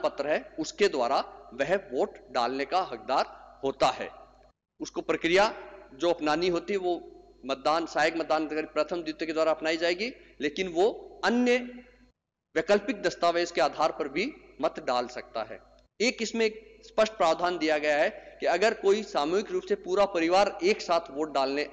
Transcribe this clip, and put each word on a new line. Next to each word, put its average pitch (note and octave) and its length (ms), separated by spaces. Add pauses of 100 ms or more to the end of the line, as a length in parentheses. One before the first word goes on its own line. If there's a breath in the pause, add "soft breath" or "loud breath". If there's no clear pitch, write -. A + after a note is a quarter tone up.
पत्र C#3+ 240
है, E3+ 320
उसके G3 280
द्वारा C#3 320 (340)
वह C#3 220 (160)
वोट F3 260 (140)
डालने C3 340
का F3+ 180
हकदार C3 800
होता C3+ 280
है। G2+ 180 (720)
उसको - 220
प्रक्रिया E3+ 520 (400)
जो C#3+ 160
अपनानी D#3+ 380
होती F3 260
है G3 60
वो F3+ 140 (520)
मतदान, D3+ 400
सहायक D#3+ 320
मतदान D#3 280
अधिकारी D#3 220
प्रथम, D#3 340
द्वितीय D#3 260
के D#3+ 60
द्वारा D#3+ 180
अपनाई D#3+ 260
जाएगी, F3 340 (300 loud breath)
लेकिन D3+ 260
वो F3+ 240 (340)
अन्य A#3+ 320 (960)
वैकल्पिक G3+ 460
दस्तावेज E3+ 500
के E3+ 100
आधार D3+ 300
पर D#3 160
भी F3 240 (300)
मत E3 180
डाल B2 280
सकता A2+ 360
है। G2+ 160 (400)
एक A#3 220
इसमें A3+ 240
एक - 400
स्पष्ट G#3+ 280
प्रावधान E3+ 440
दिया D#3 200
गया D3+ 200
है F#3 420
कि D3 60
अगर F3+ 280
कोई G#3 300
सामूहिक F3+ 480
रूप F3+ 120
से G3+ 120
पूरा F#3+ 300
परिवार F#3+ 580
एक G#3 180
साथ E3 300
वोट D3+ 220
डालने C#3 400